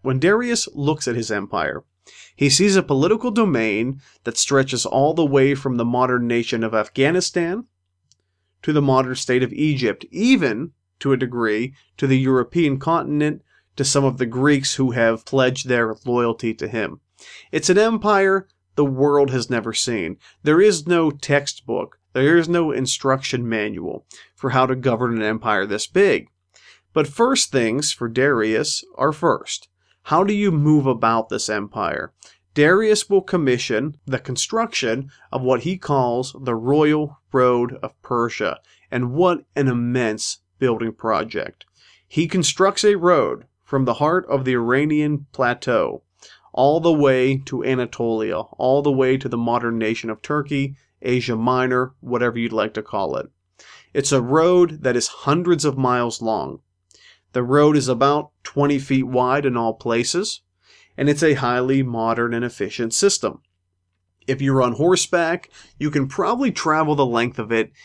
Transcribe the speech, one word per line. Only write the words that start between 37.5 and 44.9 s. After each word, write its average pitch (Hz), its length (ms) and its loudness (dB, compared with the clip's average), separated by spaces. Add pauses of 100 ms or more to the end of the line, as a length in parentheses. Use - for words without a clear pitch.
of - 180 -10
Persia. 117 580 -2 (300)
And 123 240 -4
what 175 320 2 (100)
an 139 120 2
immense 120 720 -2 (180)
building 113 360 0
project. - 720 -4 (400)
He 170 200 -2
constructs 190 560 0
a 208 140 6
road 156 480 0 (180)
from 135 220 0
the 120 100 0
heart 156 320 0
of 135 180 -2
the 131 80 0
Iranian 143 800 0